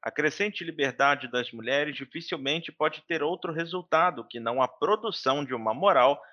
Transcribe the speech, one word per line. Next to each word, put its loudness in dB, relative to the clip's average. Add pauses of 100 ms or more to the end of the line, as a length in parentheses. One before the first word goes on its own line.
"A -6
crescente -2
liberdade 0
das -2
mulheres -2
dificilmente -6
pode -2
ter -4
outro -4
resultado 0
que -10
não 0
a 2
produção 0
de -6
uma 0
moral 6 (140)